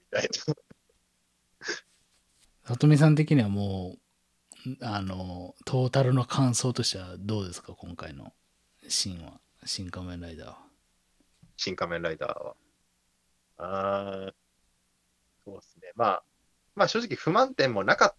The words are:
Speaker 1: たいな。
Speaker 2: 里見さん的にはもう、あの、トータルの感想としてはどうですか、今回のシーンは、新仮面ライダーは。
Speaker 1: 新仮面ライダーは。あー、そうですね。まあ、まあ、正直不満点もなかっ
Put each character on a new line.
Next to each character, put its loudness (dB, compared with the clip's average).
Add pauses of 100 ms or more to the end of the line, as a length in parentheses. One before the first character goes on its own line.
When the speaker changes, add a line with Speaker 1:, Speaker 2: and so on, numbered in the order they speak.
(100)
Speaker 1:
た 0
い 0
な。 -2 (2250)
Speaker 2:
里 2
見 10
さ 8
ん 8
的 4
に 6
は 2
も -2
う、 -20 (840)
あ -4
の、 -8 (100)
ト 2
ー 0
タ 2
ル 4
の 2
感 2
想 0
と -2
し 0
て -8
は -12
ど -2
う -6
で -10
す -14
か、 -16
今 -14
回 -12
の -18 (560)
シ -2
ー -8
ン -14
は、 -20 (240)
新 -6
仮 -10
面 -10
ラ -12
イ -14
ダ -16
ー -16
は。 -20 (1000)
Speaker 1:
新 -6
仮 -4
面 -4
ラ -2
イ -8
ダ -6
ー -8
は。 -12 (1000)
あ -4
ー、 -20 (1120)
そ -16
う -18
で -20
す -20
ね。 -20
ま 2
あ、 2 (520)
ま 4
あ、 2
正 0
直 -6
不 0
満 4
点 2
も 0
な 6
か 6
っ 0